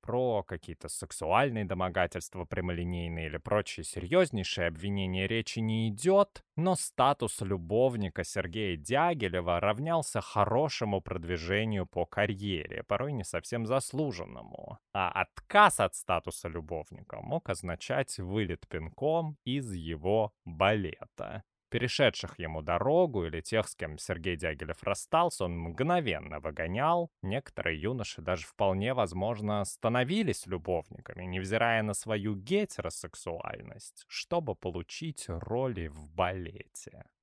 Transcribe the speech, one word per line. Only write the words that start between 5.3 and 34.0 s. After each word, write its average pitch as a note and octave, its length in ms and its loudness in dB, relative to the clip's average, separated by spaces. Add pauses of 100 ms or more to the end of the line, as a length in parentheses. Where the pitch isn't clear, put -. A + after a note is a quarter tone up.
не A2 300 2
идёт, F#3 540 2 (120)
но F3+ 180 2
статус - 680 2
любовника G2 840 2
Сергея F2+ 540 -2
Дягилева F#2 840 2
равнялся C3 600 0
хорошему G#2 840 2
продвижению F#2 840 -2
по F2 220 -2
карьере, G2+ 760 -2
порой B2 320 0
не A2 100 -4
совсем A2+ 440 -4
заслуженному. B2 1120 -4 (120)
А F#2+ 200 2 (100)
отказ - 580 8
от F#2+ 140 4
статуса - 560 -2
любовника D#2+ 720 -8
мог D#3+ 280 -4
означать A#2+ 680 -2
вылет F#2+ 500 -2
пинком D3 800 -2
из B2 260 -4
его F2 640 0 (120)
балета. F2+ 1000 0 (260)
Перешедших B2 680 0
ему D#2+ 240 -4
дорогу G#2+ 600 4
или E2 160 -2
тех, A2 300 0
с - 60 -12
кем D#2 220 -6
Сергей F2 380 -2
Дягилев D#2 480 -6
расстался, D#3+ 640 0
он F2 120 -2
мгновенно E2 840 0
выгонял. G#2 680 0 (120)
Некоторые F#2+ 580 -2
юноши A2 420 -4
даже E2 240 -2
вполне G2+ 480 2
возможно G#2 680 0
становились B2 840 0
любовниками, F2+ 760 -4
невзирая G#2 580 2
на G#2+ 120 0
свою G#2+ 420 -2
гетеросексуальность, - 1700 -6